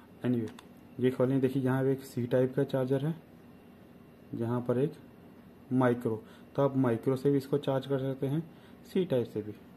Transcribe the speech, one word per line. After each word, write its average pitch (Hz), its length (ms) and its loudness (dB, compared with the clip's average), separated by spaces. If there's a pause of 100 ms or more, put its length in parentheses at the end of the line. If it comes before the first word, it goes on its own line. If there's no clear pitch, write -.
(260)
Anyway, 117 240 0 (500)
ये 127 120 2
खोलें, 131 280 2
देखिए 131 240 0
यहाँ 131 200 2
पे 135 80 2
एक 135 140 -4
सी 120 220 -4
type 131 280 2
का 143 100 2
charger 135 400 0
है, 160 100 -2 (1200)
जहाँ 117 260 -2
पर 120 180 0
एक 151 140 0 (800)
micro, 123 500 2 (320)
तो 139 60 2
आप 135 160 2
micro 127 380 2
से 143 160 2
भी 139 60 4
इसको 135 220 0
charge 135 280 -2
कर 139 120 0
सकते 135 280 -4
हैं, 156 160 0 (420)
सी 185 200 0
type 120 220 0
से 107 140 -4
भी, 104 100 -8 (260)